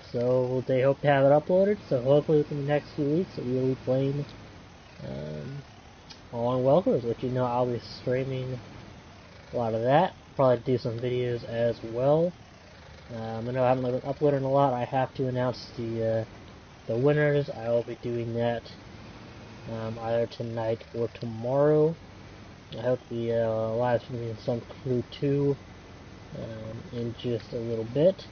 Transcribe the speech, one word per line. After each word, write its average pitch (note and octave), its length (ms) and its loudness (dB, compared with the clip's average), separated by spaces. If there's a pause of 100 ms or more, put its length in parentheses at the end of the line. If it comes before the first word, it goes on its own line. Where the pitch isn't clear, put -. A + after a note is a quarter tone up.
(120)
So B2+ 540 0
they C3 160 2
hope C#3 200 4
to C#3+ 40 0
have C#3 180 6
it C#3 40 8
uploaded, F#3 500 4 (100)
so B2+ 140 0
hopefully D3 360 6
within D3 240 0
the C#3 40 -4
next D3 300 0
few C#3+ 120 0
weeks E3 280 -2
we B2+ 180 -4
will B2+ 140 2
be C3 60 2 (100)
playing, C#3 400 0 (840)
um, C3+ 560 -8 (720)
on B2 320 0
Welkers, D3 400 4
which, A#2 180 -2
you B2+ 80 -2
know, B2+ 140 2
I'll B2 220 2
be A#2+ 140 -2 (200)
streaming C3 580 -2 (920)
a - 40 -6
lot A2+ 180 0
of A2+ 80 -2
that. C#3+ 320 4 (220)
Probably B2+ 220 6
do B2+ 200 0
some A#2 200 -4
videos B2 460 -2
as A#2 360 0 (120)
well. D3 400 4 (840)
Um, A2+ 320 -6
I B2 40 -4
know B2+ 120 2
I B2 60 6
haven't C3 140 2
been B2 200 -2
uploading C#3 400 2
a C3+ 60 0
lot. C#3 220 6
I B2 120 -2
have C3 300 -2
to C3 120 -2
announce B2 500 -2
the, A2+ 300 -2
uh, A2+ 180 0 (640)
the A2+ 100 -2
winners. C#3+ 540 4
I A2+ 200 -6
will A#2+ 120 4
be A#2+ 200 -8
doing A#2 320 -4
that, A#2 280 0 (1120)
um, A2+ 280 -6
either A#2 260 0
tonight A2+ 560 -4 (120)
or A#2 140 -2
tomorrow. C#3 840 2 (800)
I A#2 100 -8
hope B2 260 2
the, A#2 240 -2
uh, A2+ 420 0
live A#2+ 280 2
stream B2 200 -8
in A2+ 160 -8
some A#2+ 220 -2
crew B2 500 -4
too, C#3 460 0 (840)
um, A2+ 600 -10
in A#2 200 -4
just A#2+ 340 -4
a C3+ 40 -6
little A#2 260 -4
bit. C#3+ 500 2